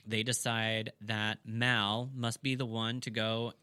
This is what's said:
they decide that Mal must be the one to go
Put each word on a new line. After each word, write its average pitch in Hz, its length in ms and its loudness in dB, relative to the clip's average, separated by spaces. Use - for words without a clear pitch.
they 110 180 0
decide 113 680 0
that 107 440 -2
Mal 117 680 2
must 117 280 -2
be 131 140 0
the 127 100 0
one 113 360 -2
to - 80 -6
go 113 540 0